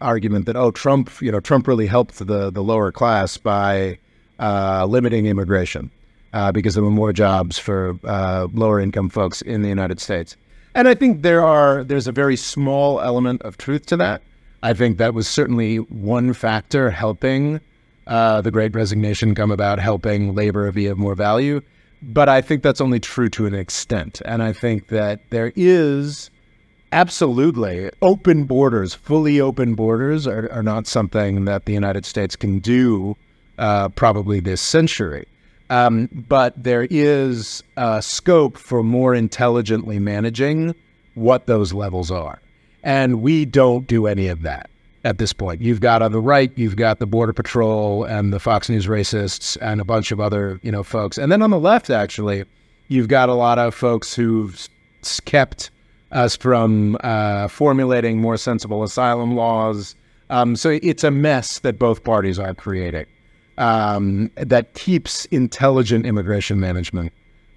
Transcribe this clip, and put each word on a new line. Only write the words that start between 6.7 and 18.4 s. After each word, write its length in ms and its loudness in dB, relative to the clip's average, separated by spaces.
there 100 2
were 60 2
more 220 2
jobs 440 0
for, 480 -4
uh, 480 -4
lower 280 2
income 280 -2
folks 340 -4
in 200 -4
the 60 0
United 320 -4
States. 360 -6
And 140 4
I 60 6
think 280 2
there 200 4
are, 420 4
there's 240 -2
a 40 -4
very 240 2
small 640 0
element 420 0
of 140 -12
truth 300 -6
to 100 0
that. 260 -2
I 100 2
think 240 2
that 160 2
was 140 -4
certainly 480 0
one 580 -2
factor 560 0
helping, 720 -2
uh, 340 2